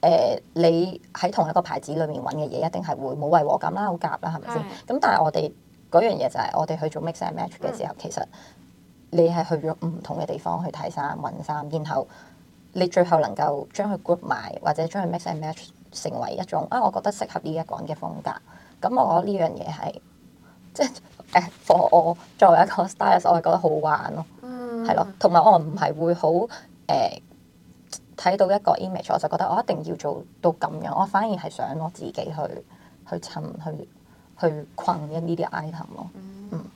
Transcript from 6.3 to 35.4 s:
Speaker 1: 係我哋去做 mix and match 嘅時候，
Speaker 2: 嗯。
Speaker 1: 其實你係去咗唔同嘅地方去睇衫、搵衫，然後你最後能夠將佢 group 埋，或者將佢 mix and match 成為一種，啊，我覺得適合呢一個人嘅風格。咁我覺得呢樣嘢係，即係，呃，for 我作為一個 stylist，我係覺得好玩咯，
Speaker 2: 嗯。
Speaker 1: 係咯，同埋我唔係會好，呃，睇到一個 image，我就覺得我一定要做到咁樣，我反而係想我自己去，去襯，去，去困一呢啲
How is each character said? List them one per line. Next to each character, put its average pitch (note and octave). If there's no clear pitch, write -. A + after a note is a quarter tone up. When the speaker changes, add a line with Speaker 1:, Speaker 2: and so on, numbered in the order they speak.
Speaker 1:
係 A2
我 D#3
哋 D#3+
去 D#3
做 -
mix E3
and E3+
match F3
嘅 -
時 -
候， -
Speaker 2:
嗯。 -
Speaker 1:
其 -
實 -
你 E3
係 E3+
去 D#3+
咗 D#3+
唔 E3
同 -
嘅 D#3+
地 D#3
方 E3+
去 E3
睇 -
衫、 D3
搵 -
衫， D3+
然 D#3
後 C#3
你 F3+
最 F3
後 E3+
能 A#2
夠 D3
將 G#3
佢 F3+
group F3
埋， -
或 D3
者 D#3+
將 F#3+
佢 E3+
mix E3+
and D#3+
match D#3
成 -
為 -
一 -
種， D3+
啊， B3
我 G#3+
覺 G3
得 G#3
適 -
合 E3+
呢 D#3+
一 D#3+
個 -
人 D#3
嘅 D#3
風 E3
格。 -
咁 B3
我 F3+
覺 G3+
得 G3+
呢 F#3+
樣 -
嘢 D#3+
係， D3
即 C#4+
係， C4
呃， F3
for F3
我 E3+
作 F#3+
為 E3
一 F3
個 -
stylist， F#3+
我 F3
係 E3
覺 E3
得 F3
好 F3
玩 D#3
咯， D#3
Speaker 2:
嗯。 B3
Speaker 1:
係 A3+
咯， -
同 F#3
埋 F3
我 G3+
唔 D3+
係 D3
會 E3
好， E3+
呃， -
睇 F#3
到 G3+
一 G3
個 G3+
image， F#3
我 -
就 -
覺 E3+
得 F3+
我 F3+
一 C4
定 D#3
要 E3+
做 D3+
到 E3+
咁 D#3
樣， D#3+
我 G3
反 G3
而 G3+
係 E3
想 -
我 D#3+
自 -
己 -
去， -
去 F3
襯， -
去， D#3
去 D3+
困 E3+
一 D#3+
呢 E3+
啲 E3+